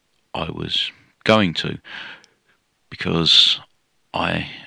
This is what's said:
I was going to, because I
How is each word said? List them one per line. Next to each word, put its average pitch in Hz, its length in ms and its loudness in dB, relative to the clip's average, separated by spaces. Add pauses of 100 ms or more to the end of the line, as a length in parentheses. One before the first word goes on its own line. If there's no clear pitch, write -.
(340)
I 82 180 -6
was - 400 -6 (320)
going 107 320 4
to, 78 240 -6 (1080)
because - 720 2 (540)
I 85 360 -2 (180)